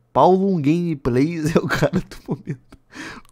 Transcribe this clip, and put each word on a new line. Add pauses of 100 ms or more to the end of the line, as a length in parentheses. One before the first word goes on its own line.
(120)
Paulo
Gameplays
é
o
cara
do (120)
momento. (540)